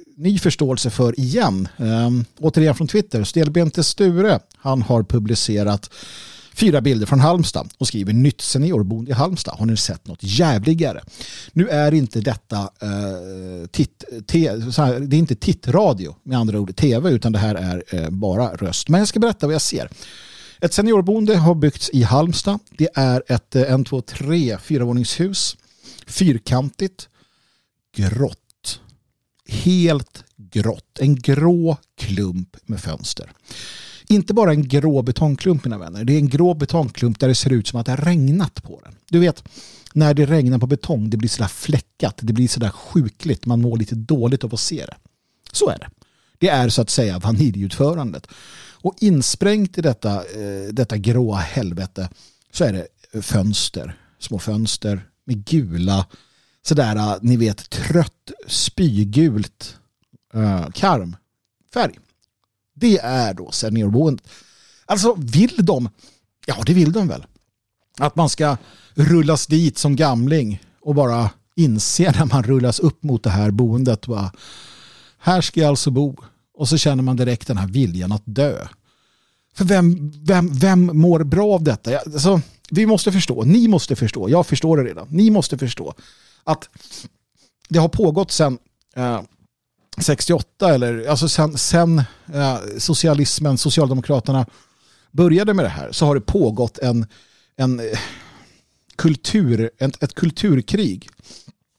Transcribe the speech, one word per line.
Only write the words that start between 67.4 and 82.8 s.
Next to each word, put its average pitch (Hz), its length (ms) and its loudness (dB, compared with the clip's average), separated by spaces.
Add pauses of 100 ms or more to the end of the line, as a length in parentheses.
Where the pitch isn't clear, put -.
Att 143 160 -2
man 165 140 2
ska 147 280 -2 (360)
rullas 156 540 2
dit 160 300 2
som 143 180 0
gamling 127 640 0 (200)
och 147 140 -2
bara 117 340 2 (260)
inse 160 560 2
när 143 140 2
man 135 180 2
rullas 123 360 2
upp - 240 0
mot 131 200 -2
det 113 60 -2
här 104 220 2
boendet, 120 560 0
va? 101 240 -6 (840)
"Här 180 240 2
ska - 200 -4
jag 151 80 4
alltså 143 220 0
bo." 135 260 -2 (400)
Och 143 120 -2
så 160 80 2
känner 135 260 0
man 131 120 0
direkt 120 320 -2
den 110 100 -4
här 95 100 -2
viljan 92 440 -2
att 104 140 -4
dö. 113 420 -4 (840)
För 190 120 -2
vem, 175 460 4 (120)
vem, 175 300 2
vem 180 320 4
mår 160 380 4
bra 196 300 2
av 170 100 2
detta? 117 280 -2
Ja, 143 140 0
alltså, 156 360 2 (280)
vi 202 160 2